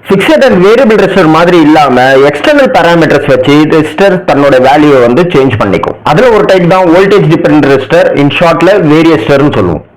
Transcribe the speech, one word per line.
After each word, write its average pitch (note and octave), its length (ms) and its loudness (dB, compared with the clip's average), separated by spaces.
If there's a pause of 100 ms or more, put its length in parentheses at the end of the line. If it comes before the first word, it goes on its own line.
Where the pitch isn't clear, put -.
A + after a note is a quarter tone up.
(100)
Fixed A3+ 380 0
and G#3 80 0 (100)
variable A3 380 2
resistor F#3 220 0 (120)
மாதிரி F3 280 2
இல்லாம, C3+ 400 2 (240)
எக்ஸ்டர்னல் C#4+ 480 0
பாராமீட்டர்ஸ் E3 560 0
வச்சு B2+ 220 0 (180)
ரெசிஸ்டர் F#3 420 -2 (140)
தன்னோட C#3 260 0 (140)
வேல்யூவை D3 380 2
வந்து B2+ 160 0 (100)
சேஞ்ச் C3 280 0
பண்ணிக்கும். F#2 360 -4 (140)
அதுல A#3 260 2
ஒரு - 140 -2
டைப் F3 240 0
தான் F#3 200 0
வோல்டேஜ் F#3+ 380 0
டிபெண்டன்ட் D3+ 400 0
ரெசிஸ்டர், E3 340 0 (140)
in C#3+ 80 0 (100)
short-ல F3 400 0 (140)
வேரியஸ்டர்னு D3 680 0
சொல்லுவோம். F2 240 -6 (120)